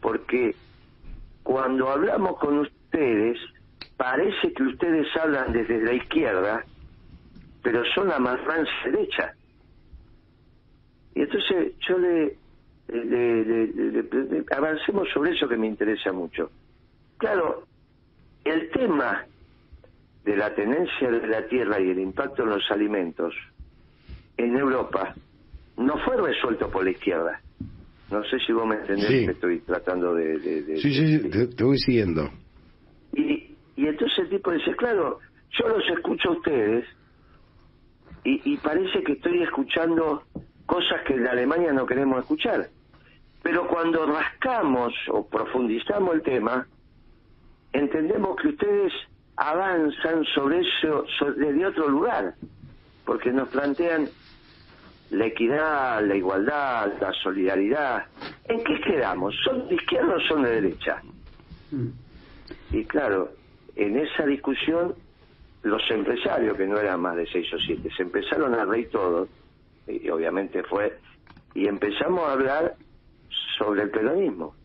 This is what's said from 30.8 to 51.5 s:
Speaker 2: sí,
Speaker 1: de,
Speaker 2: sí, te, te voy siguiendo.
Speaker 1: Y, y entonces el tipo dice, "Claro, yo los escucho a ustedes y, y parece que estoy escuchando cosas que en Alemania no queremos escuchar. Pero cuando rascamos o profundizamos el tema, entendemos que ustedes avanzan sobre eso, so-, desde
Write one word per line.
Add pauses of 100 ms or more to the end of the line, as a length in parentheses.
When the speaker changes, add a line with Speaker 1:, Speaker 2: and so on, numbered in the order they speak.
Speaker 2:
sí,
Speaker 1:
de,
Speaker 2:
sí,
te,
te
voy
siguiendo. (840)
Speaker 1:
Y, (200)
y
entonces
el
tipo
dice,
"Claro, (320)
yo
los
escucho
a
ustedes (1400)
y,
y
parece
que
estoy
escuchando (420)
cosas
que
en
Alemania
no
queremos
escuchar. (720)
Pero
cuando
rascamos (160)
o
profundizamos
el
tema, (1080)
entendemos
que
ustedes (440)
avanzan (120)
sobre
eso, (120)
so-,
desde